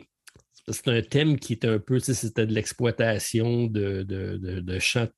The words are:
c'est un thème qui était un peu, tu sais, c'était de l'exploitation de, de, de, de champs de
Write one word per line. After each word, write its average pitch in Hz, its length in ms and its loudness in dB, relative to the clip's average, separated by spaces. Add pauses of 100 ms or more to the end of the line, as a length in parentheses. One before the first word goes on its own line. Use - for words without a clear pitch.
(680)
c'est 110 200 -4
un 117 140 4
thème 143 360 2
qui - 160 -4
était 113 140 0
un 110 100 2
peu, 127 220 0
tu - 60 -6
sais, 131 80 0
c'était 110 320 -2
de 110 60 0
l'exploitation 113 1120 0
de, 98 360 0
de, 95 340 -6
de, 90 240 -6
de 90 180 -4
champs 117 260 2
de 117 140 -6